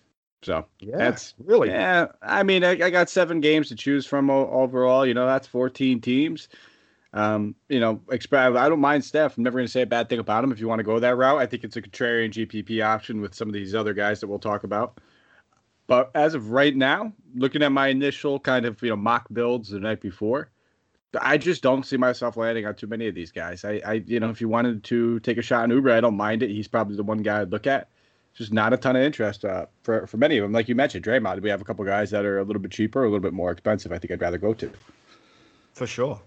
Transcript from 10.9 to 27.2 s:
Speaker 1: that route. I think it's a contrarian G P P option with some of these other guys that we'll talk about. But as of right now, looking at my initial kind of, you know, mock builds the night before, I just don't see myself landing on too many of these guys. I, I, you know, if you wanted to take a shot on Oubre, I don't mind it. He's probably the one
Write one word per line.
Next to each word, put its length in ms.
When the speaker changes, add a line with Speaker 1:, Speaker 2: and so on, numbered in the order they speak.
Speaker 1:
that 180
route. 220
I 80
think 180
it's 140
a 60
contrarian 480
G 160
P 160
P 180
option 400
with 140
some 120
of 60
these 220
other 180
guys 280
that 60
we'll 120
talk 240
about. 360
But 260
as 220
of 160
right 240
now, 380
looking 300
at 80
my 160
initial 520
kind 280
of, 160
you 60
know, 60
mock 380
builds 360
the 100
night 220
before, 500
I 200
just 240
don't 200
see 140
myself 400
landing 300
on 80
too 100
many 220
of 80
these 160
guys. 340
I, 180
I, 100
you 140
know, 100
if 100
you 80
wanted 360
to 380
take 180
a 20
shot 220
on 80
Oubre, 220
I 60
don't 160
mind 280
it. 80
He's 160
probably 280
the 60
one 220